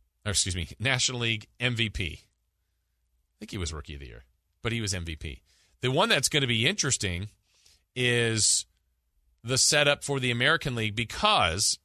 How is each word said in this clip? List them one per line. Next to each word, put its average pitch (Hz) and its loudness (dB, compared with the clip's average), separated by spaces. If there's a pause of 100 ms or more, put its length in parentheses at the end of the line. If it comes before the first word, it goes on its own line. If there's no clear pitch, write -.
(240)
or 104 -4
excuse 92 -2
me, 87 -6 (100)
National 123 -2
League 113 -2 (100)
M 123 -2
V 110 0
P. 80 -6
I - -20
think 107 -16
he 107 -8
was 82 -4
Rookie 76 -10
of 69 -14
the 69 -16
Year, 57 -20 (380)
but 113 -2
he 117 -2
was 101 -2
M 87 -6
V 80 -8
P. 69 -12 (380)
The 127 0
one 175 2
that's 165 2
gonna 139 2
be 117 2
interesting 107 -2 (680)
is 120 2 (760)
the 127 -2
setup 143 4
for 143 -2
the 127 0
American 131 2
League 107 -2
because, 113 2